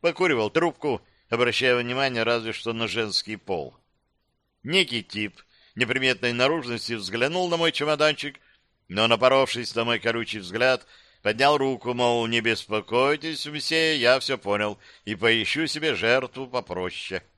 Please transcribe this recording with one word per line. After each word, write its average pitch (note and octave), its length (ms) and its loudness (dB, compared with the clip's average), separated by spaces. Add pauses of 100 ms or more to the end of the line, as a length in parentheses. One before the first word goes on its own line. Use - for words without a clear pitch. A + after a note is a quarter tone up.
покуривал D#3 480 2
трубку, D#3+ 500 0 (300)
обращая A#2+ 440 2
внимание B2 480 0
разве A2+ 300 0
что A2+ 220 -6
на A2+ 120 -2
женский G#2+ 500 -4
пол. E2 380 -8 (880)
Некий C#3 400 0
тип G#2 380 -8 (340)
неприметной B2 600 0
наружности B2 580 -2
взглянул A#2+ 560 -2
на E3+ 80 -2
мой E3 160 2
чемоданчик, D3+ 680 0 (480)
но, G#2+ 200 2
напоровшись B2 640 4
на A#2 100 0
мой A#2 140 0
колючий A2+ 420 -4
взгляд, A2+ 460 0 (360)
поднял C3+ 340 4
руку, C3 380 -2
мол, A#2+ 320 2
«Не A2+ 160 0
беспокойтесь, C3 1040 -2
мсье, D#3 500 0
я B2+ 240 4
все C3+ 160 -4
понял G2+ 420 -2 (280)
и G#2 80 -4
поищу A2+ 520 2
себе D3+ 280 -2
жертву B2 520 0
попроще». F#2 760 -6 (160)